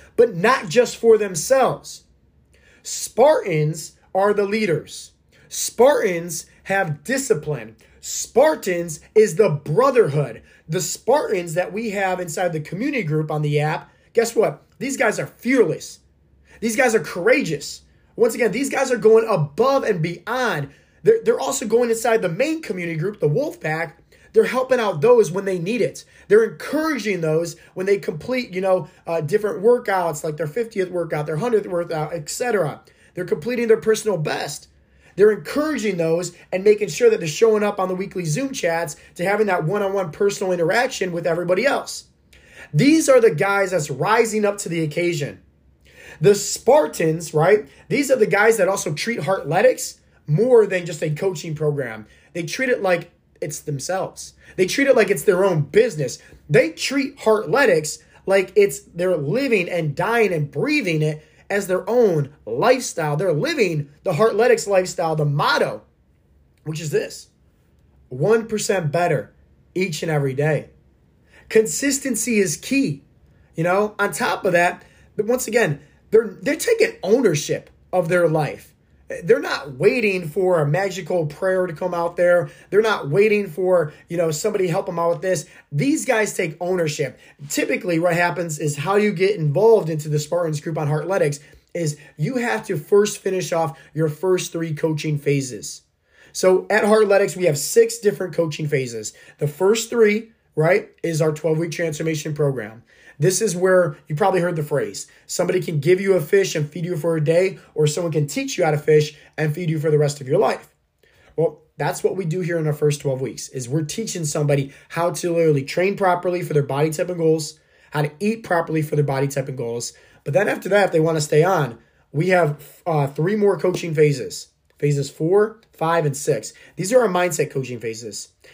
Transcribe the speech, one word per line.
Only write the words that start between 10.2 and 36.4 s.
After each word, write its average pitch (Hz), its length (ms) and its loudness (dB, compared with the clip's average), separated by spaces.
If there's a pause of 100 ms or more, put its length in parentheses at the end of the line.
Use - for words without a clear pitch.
The 165 120 -4
Spartans 185 760 -2
that 180 180 -2
we 226 160 -6
have 190 300 -2
inside 175 340 -4
the 156 60 -4
community 220 440 -6
group 156 280 -2
on 151 100 -4
the 147 180 0
app, 156 320 -4 (220)
guess 226 220 0
what? 165 280 0 (140)
These 269 180 -8
guys 214 240 0
are 151 80 -6
fearless. 226 720 0 (600)
These 220 140 -2
guys 247 200 4
are 208 40 2
courageous. 185 840 -2 (340)
Once 233 200 2
again, 220 160 0
these 269 180 -4
guys 262 220 -2
are 247 60 0
going 220 300 6
above 226 560 0
and 185 180 -2
beyond. 175 680 -4 (340)
They're, 220 200 4
they're 220 160 2
also 262 260 -4
going 233 240 2
inside 226 320 0
the 180 80 -2
main 294 320 -2
community 180 360 -6
group, 196 220 -6
the 160 80 0
Wolf 262 320 -2
Pack. 160 420 -6 (320)
They're 214 120 6
helping 254 340 0
out 190 220 -2
those 220 300 6
when 196 140 -4
they 190 120 -2
need 196 240 -2
it. - 240 -4 (220)
They're 214 160 6
encouraging 214 800 -4
those 160 340 -2 (180)
when 185 140 -6
they 202 100 4
complete, 202 560 -6
you 185 80 -4
know, 185 260 0 (200)
uh, 165 140 -2
different 190 420 -2
workouts, 196 600 2
like 156 140 -4
their 160 80 -4
fiftieth 190 460 -4
workout, 160 340 -4
their 156 120 -6
hundredth 220 280 0
workout, 170 480 -4
et 160 160 -10
cetera. 190 520 -2 (340)
They're 175 100 -6
completing 220 420 -2
their 220 100 6
personal 214 400 0
best. - 500 -6 (480)
They're 214 160 8
encouraging 214 640 -2
those 165 360 0 (180)